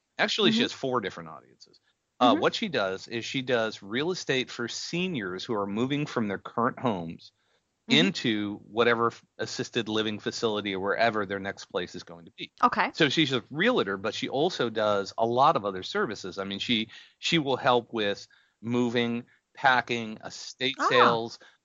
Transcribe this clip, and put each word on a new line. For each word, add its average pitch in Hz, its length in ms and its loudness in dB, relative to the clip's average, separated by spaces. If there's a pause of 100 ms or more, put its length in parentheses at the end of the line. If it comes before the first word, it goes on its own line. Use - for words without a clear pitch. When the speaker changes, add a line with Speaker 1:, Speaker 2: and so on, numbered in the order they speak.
(180)
Speaker 1:
Actually, 214 340 2
she 220 60 4
Speaker 2:
Mm-hmm. 226 60 4
Speaker 1:
has 98 100 -2
four 123 260 -2
different 90 300 -8
audiences. 64 500 -20 (400)
Uh, 123 140 6
Speaker 2:
Mm-hmm. 117 80 2
Speaker 1:
what 160 120 4
she 226 140 -4
does 98 400 -2
is 113 160 -6
she 135 180 -4
does 117 400 0
real 123 300 -4
estate 131 400 -2
for 117 160 -6
seniors 123 800 -4
who 120 80 -4
are 101 140 0
moving 131 380 0
from 117 220 -2
their 95 120 -2
current - 400 -2
homes 90 520 -4 (580)
Speaker 2:
Mm-hmm. 135 80 6
Speaker 1:
into 107 640 0 (100)
whatever 117 380 4
f-, - 180 -6 (140)
assisted 110 500 -4
living 107 300 0
facility 104 560 -2
or 95 40 -2
wherever 104 460 2
their 98 140 -4
next 98 260 -8
place 90 300 -6
is 87 80 -12
going 85 220 -18
to 95 120 -20
be. 165 140 -14 (100)
Speaker 2:
Okay. 233 320 0
Speaker 1:
So 151 160 4
she's 143 240 2
a 117 160 0
realtor, 143 480 0
but 104 160 -4
she - 160 -6
also 139 400 -2
does 104 480 0
a 113 80 2
lot 131 300 6
of 107 100 -2
other 95 160 -4
services. 98 560 -6
I 95 60 -4
mean, 98 160 -6
she, 110 300 0 (280)
she - 220 2
will 135 180 2
help 123 340 4
with 104 360 -2 (340)
moving, 120 640 0 (320)
packing, 120 680 0
estate - 540 -6
Speaker 2:
Ah. 302 100 0
Speaker 1:
sales, 120 520 4 (240)